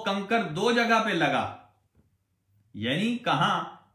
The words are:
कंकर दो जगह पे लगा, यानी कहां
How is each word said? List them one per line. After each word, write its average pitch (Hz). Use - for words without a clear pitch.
कंकर 202
दो 202
जगह 226
पे 208
लगा, 135
यानी 156
कहां 165